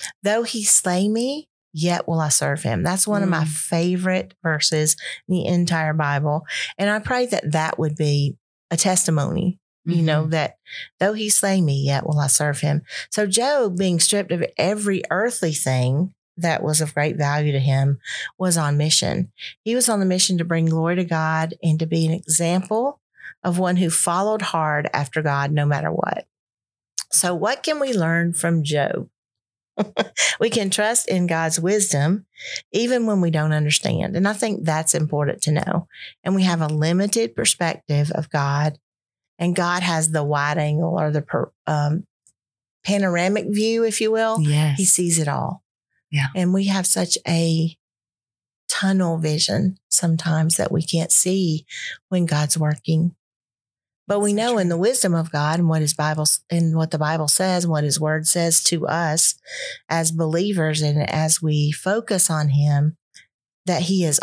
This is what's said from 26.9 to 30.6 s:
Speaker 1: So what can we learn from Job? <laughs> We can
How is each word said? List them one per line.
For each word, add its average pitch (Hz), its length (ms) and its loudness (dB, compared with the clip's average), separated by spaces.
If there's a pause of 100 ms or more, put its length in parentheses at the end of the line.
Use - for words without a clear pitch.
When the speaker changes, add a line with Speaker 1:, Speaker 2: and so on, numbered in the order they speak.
Speaker 1:
So 180 240 2
what 208 300 -2
can 302 160 -2
we 269 140 -2
learn 170 400 0
from 170 320 0
Job? 147 420 -2 (680)
<laughs> 208 80 -2 (520)
We 226 120 0
can 208 200 -2